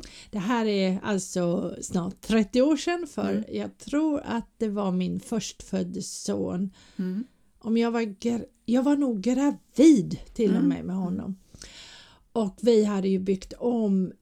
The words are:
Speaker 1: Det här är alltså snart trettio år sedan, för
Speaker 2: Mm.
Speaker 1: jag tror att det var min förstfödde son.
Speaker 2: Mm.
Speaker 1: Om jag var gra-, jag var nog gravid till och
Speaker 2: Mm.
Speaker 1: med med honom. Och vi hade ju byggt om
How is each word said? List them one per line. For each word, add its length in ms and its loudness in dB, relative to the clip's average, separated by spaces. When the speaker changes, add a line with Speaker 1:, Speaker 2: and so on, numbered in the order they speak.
Speaker 1:
Det 80 -6
här 260 0
är 380 0
alltså 800 -2
snart 400 -4
trettio 400 2
år 160 4
sedan, 300 -4
för 240 -4
Speaker 2:
Mm. 200 -2
Speaker 1:
jag 260 -8
tror 480 -2
att 220 -4
det 120 -2
var 220 -2
min 280 -2
förstfödde 840 -6
son. 680 -4
Speaker 2:
Mm. 260 -4
Speaker 1:
Om 180 0
jag 140 2
var 100 0
gra-, 440 -4
jag 180 2
var 120 4
nog 260 0
gravid 1000 4
till 180 2
och 40 6
Speaker 2:
Mm. 140 4
Speaker 1:
med 160 -2
med 100 -4
honom. 400 -4
Och 300 -2
vi 220 6
hade 240 0
ju 120 2
byggt 340 -4
om 580 0